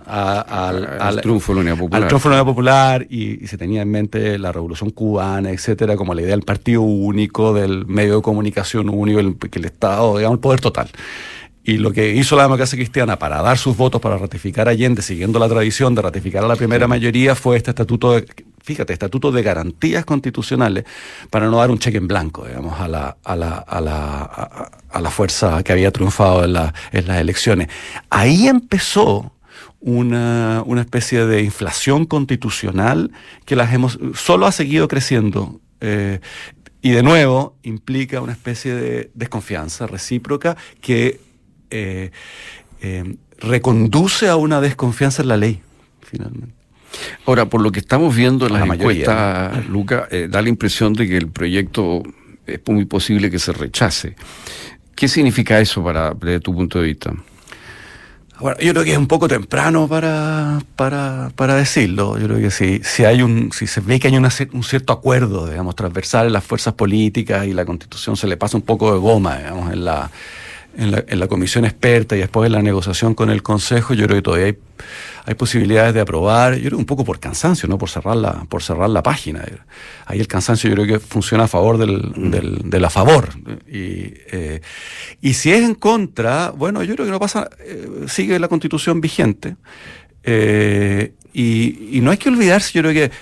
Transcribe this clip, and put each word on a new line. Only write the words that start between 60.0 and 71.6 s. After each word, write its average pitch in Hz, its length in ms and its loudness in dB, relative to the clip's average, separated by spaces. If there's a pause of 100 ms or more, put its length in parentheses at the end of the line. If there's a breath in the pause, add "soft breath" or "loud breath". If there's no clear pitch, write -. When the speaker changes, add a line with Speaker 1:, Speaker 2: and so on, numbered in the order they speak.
Speaker 1:
para, 131 600 -4
para 135 200 2
decirlo. 104 640 0
Yo 107 80 -2
creo 110 120 0
que 104 120 0
si, 98 320 0
si - 220 2
hay 123 180 6
un, 117 280 2
si - 140 -6
se 104 160 -4
ve 120 180 2
que 135 100 2
hay 135 80 4
una 131 120 4
cier-, 131 240 -4
un 123 100 -4
cierto 131 300 -2
acuerdo, 117 560 0
digamos, 87 260 -6
transversal 95 520 0
en 113 60 0
las 101 100 -2
fuerzas 110 320 -4
políticas 104 720 0
y 95 60 -2
la 90 120 -2
Constitución 87 520 -6
se 104 100 -4
le 87 100 -2
pasa 107 200 -2
un 104 60 -2
poco 110 300 2
de 95 60 2
goma, 95 380 2
digamos, 87 360 -6
en 87 120 -4
la, 73 260 -4 (640 loud breath)
en 107 160 0
la, 101 160 0
en 101 120 -4
la 92 80 -2
comisión 90 380 0